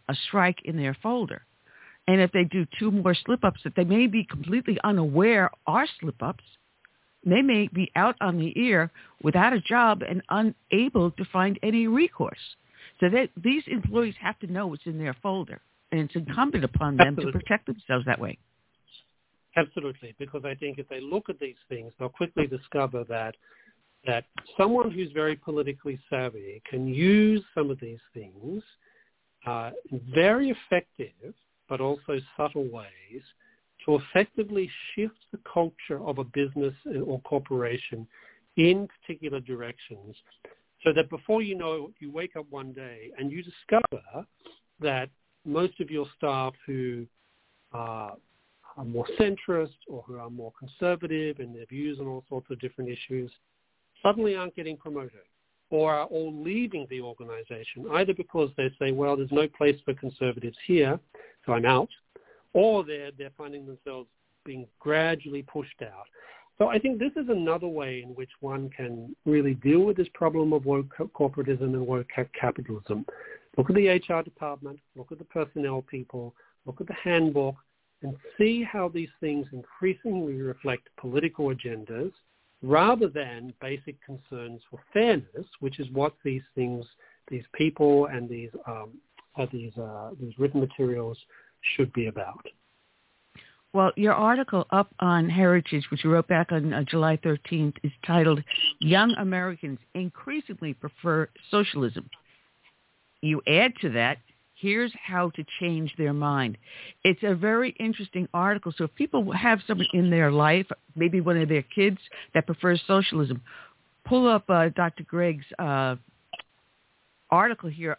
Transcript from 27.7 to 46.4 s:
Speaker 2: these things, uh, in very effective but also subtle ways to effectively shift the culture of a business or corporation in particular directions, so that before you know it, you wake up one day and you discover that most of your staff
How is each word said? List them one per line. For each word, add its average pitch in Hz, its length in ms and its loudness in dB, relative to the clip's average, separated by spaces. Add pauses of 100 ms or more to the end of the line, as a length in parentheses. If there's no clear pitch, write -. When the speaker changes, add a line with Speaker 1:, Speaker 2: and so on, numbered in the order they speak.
Speaker 2:
these 117 180 -14 (140)
things, 110 500 -12 (800)
uh, 117 260 -8 (200)
in 131 80 -6 (140)
very 220 380 4
effective 170 840 -6 (340)
but 131 140 -6
also 143 360 -4 (200)
subtle 147 340 -4
ways 113 500 -16 (640)
to 151 100 4
effectively 196 760 0 (260)
shift 220 220 -6 (140)
the - 80 -14 (120)
culture 160 540 -4
of 143 120 -4
a 135 60 -6
business 139 500 -2 (320)
or 131 160 -4
corporation 120 840 -4 (480)
in 185 320 4 (140)
particular 147 400 -10
directions, 120 760 -14 (680)
so 160 100 4
that 156 160 2
before 214 320 0
you 202 140 -4
know 160 300 -6
it, 165 140 -18
you 147 100 -14
wake 165 280 -10
up 151 120 -12
one 135 220 -12
day 120 460 -16
and 139 140 -6
you 170 120 -10
discover - 800 -2 (540)
that 135 300 -2 (360)
most 170 360 -2
of 151 100 -8
your 147 140 -4 (120)
staff 135 360 -2 (120)